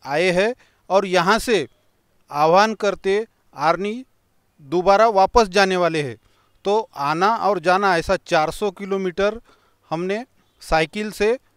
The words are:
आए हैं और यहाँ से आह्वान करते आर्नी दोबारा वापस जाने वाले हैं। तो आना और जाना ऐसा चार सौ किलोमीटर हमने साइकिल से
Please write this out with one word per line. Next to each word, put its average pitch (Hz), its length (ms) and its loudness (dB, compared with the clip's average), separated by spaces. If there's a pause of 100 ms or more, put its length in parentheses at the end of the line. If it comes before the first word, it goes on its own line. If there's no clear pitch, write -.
आए 160 260 0
हैं 202 240 0 (360)
और 196 160 2
यहाँ 180 320 2
से 190 300 -2 (640)
आह्वान 175 440 2
करते 196 520 -4 (300)
आर्नी 185 480 -2 (560)
दोबारा 185 480 2
वापस 196 400 2
जाने 190 280 2
वाले 160 260 -2
हैं। 120 140 -8 (480)
तो 214 320 -2
आना 170 400 0
और 190 220 -2
जाना 180 380 2
ऐसा 175 200 -2
चार 160 340 -2
सौ 202 200 -6
किलोमीटर 196 680 -4 (500)
हमने 185 360 -6 (340)
साइकिल 165 500 -2
से 214 280 -2 (180)